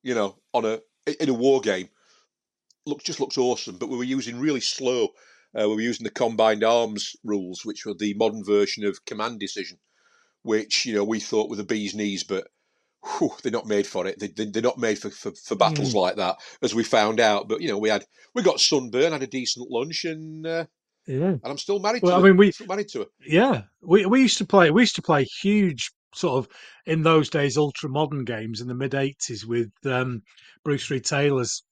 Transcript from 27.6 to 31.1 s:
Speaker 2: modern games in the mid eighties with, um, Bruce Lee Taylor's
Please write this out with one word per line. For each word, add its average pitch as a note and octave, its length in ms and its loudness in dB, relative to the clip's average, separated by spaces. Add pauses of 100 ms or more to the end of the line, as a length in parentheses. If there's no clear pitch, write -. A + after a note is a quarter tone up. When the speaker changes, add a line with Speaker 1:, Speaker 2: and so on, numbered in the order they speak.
Speaker 2:
modern C#3+ 360 -2
games A2+ 360 -8
in A#2+ 60 -8
the B2 80 -8
mid C3 180 -4
eighties C3+ 520 -4
with, A#2 260 -2 (140)
um, B2+ 360 -2 (440)
Bruce C#3+ 260 -4
Lee C3 80 -2
Taylor's C#3 720 0